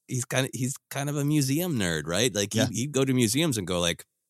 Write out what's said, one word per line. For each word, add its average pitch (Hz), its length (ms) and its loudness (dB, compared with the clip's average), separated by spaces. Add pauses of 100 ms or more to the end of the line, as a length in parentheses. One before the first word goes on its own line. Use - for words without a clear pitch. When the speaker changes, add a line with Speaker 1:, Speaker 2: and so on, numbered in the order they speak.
Speaker 1:
he's 123 180 -4
kinda, 131 280 -2
he's 127 220 -4 (140)
kind 143 200 -4
of 147 80 -4
a 143 80 0
museum 151 520 0
nerd, 82 300 0
right? 98 260 2
Like, 101 200 -2
he, 110 60 2
Speaker 2:
Yeah. 107 120 4
Speaker 1:
he'd 123 220 -4
go 135 120 4
to 135 80 2
museums 127 440 2
and 90 100 -4
go, 90 140 0
like, 85 240 0 (240)